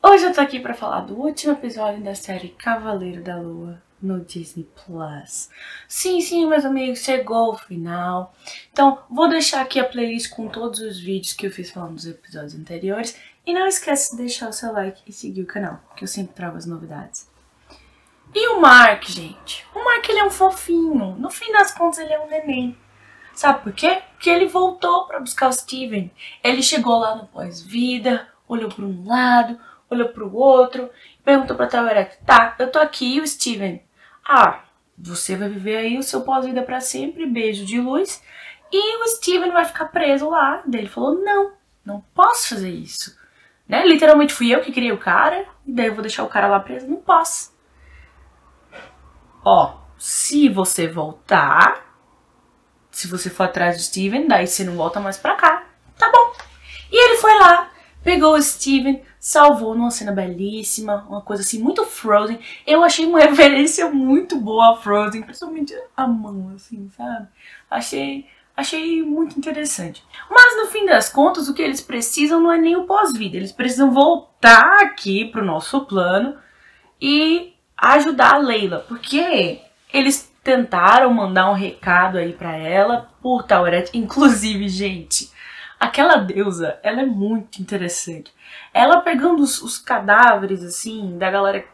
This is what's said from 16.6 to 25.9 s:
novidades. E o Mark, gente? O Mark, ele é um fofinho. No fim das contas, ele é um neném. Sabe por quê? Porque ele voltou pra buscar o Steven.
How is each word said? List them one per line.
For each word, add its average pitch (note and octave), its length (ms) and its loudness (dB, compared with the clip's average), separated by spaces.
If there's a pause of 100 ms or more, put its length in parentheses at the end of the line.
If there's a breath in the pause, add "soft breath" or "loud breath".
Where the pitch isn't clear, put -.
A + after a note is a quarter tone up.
novidades. D#3+ 680 -16 (1040 soft breath)
E A4+ 140 0
o A4+ 100 0
Mark, B3 460 8
gente? - 680 -14
O G#4+ 80 -10
Mark, A#4 280 -2
ele A4 100 0
é G4+ 60 2
um G4 40 0
fofinho. E4 880 -2
No C4+ 120 -10
fim A4 240 -10
das G4+ 200 2
contas, E4+ 260 -4
ele D#4 120 -8
é D4+ 80 -4
um D4+ 80 -10
neném. C#4 500 -6 (560 soft breath)
Sabe - 300 0
por G#3 80 -8
quê? F#4 300 -2 (100)
Porque - 180 -4
ele F4 180 2
voltou F#4 580 0
pra - 160 -10
buscar C4 260 -2
o B3+ 60 0
Steven. A3+ 580 -8 (320 loud breath)